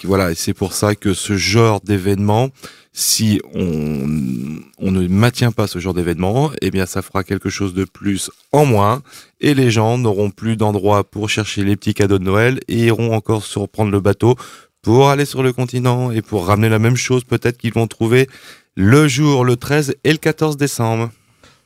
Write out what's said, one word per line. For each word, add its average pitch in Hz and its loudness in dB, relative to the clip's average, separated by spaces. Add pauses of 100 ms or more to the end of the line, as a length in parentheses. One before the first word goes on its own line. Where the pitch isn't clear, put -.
voilà, 92 0
et - -4
c'est 98 -6
pour 98 -6
ça 104 0
que 101 -4
ce 101 -4
genre 101 2
d'événement, 101 0 (480)
si - 0 (140)
on, 78 -4 (720)
on 98 -2
ne 92 0
maintient 117 2
pas 107 -2
ce 92 -8
genre 90 -4
d'événement, 92 -2 (100)
eh 95 -2
bien, 92 -2
ça 95 -6
fera 98 -6
quelque 101 -6
chose 95 -4
de 95 -2
plus 95 -6 (220)
en 147 4
moins 113 2 (380)
et 147 2
les 131 2
gens 113 2
n'auront 104 0
plus 113 -4
d'endroit 104 2
pour 104 -6
chercher - -4
les 98 0
petits 110 -4
cadeaux 101 2
de 92 -6
Noël 110 0
et 117 0
iront 113 0
encore 110 -2
se - -8
reprendre 104 -2
le 101 2
bateau 104 2 (440)
pour 127 4
aller 143 0
sur 131 -6
le 131 0
continent 123 -2
et 110 -4
pour 92 -4
ramener 104 4
la 110 2
même 113 2
chose 123 -2
peut-être 120 -2
qu'ils 117 -6
vont 117 0
trouver 123 2 (480)
le 131 6
jour, 139 2
le 123 2
treize 139 -2 (100)
et 156 2
le 156 -2
quatorze 156 -2
décembre. 113 -2 (560)